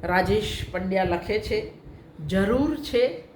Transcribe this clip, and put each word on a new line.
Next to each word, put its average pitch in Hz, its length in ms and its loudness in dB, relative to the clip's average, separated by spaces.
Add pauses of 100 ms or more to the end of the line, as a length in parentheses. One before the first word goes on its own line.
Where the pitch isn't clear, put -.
રાજેશ 185 680 0
પંડ્યા 185 320 0
લખે 180 360 0
છે, 214 320 -4 (560)
"જરૂર 233 480 2
છે - 480 0 (120)